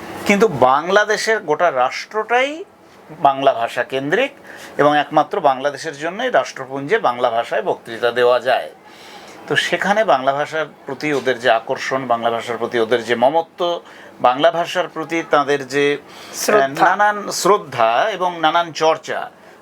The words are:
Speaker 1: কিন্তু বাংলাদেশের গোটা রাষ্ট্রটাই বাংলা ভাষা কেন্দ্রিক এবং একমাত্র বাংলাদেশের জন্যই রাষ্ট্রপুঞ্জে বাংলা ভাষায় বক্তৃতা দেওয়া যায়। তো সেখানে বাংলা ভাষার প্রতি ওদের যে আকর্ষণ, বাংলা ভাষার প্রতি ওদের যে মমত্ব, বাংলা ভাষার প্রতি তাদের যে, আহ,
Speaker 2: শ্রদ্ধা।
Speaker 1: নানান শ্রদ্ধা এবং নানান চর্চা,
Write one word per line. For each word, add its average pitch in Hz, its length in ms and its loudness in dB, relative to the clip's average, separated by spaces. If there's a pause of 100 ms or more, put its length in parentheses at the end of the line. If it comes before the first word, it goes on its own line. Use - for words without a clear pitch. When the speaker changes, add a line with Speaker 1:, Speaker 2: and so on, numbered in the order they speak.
(260)
Speaker 1:
কিন্তু 202 220 4
বাংলাদেশের 185 920 2
গোটা 160 320 0
রাষ্ট্রটাই 220 920 -2 (480)
বাংলা 139 420 2
ভাষা 117 300 -2
কেন্দ্রিক 151 480 -2 (460)
এবং 147 200 4
একমাত্র 151 420 0
বাংলাদেশের 139 580 -2
জন্যই 185 320 -6
রাষ্ট্রপুঞ্জে 139 680 -2
বাংলা 123 320 0
ভাষায় 117 320 -2
বক্তৃতা 120 500 -4
দেওয়া 123 280 4
যায়। 110 300 -2 (800)
তো 147 80 -2
সেখানে 190 480 0
বাংলা 139 300 2
ভাষার 147 320 -4 (200)
প্রতি 147 280 -4
ওদের 123 260 0
যে 120 120 2
আকর্ষণ, 131 560 -2
বাংলা 117 240 0
ভাষার 113 260 -4
প্রতি 117 220 -2
ওদের 113 240 2
যে 117 120 -2
মমত্ব, 165 640 0 (400)
বাংলা 135 300 4
ভাষার 165 360 -2
প্রতি 160 420 -6
তাদের 143 380 2
যে, 143 340 0
আহ, - 340 -20
Speaker 2:
শ্রদ্ধা। 160 500 2
Speaker 1:
নানান 202 460 0
শ্রদ্ধা 151 840 0
এবং 175 260 -4
নানান 165 320 0
চর্চা, 156 600 -2 (300)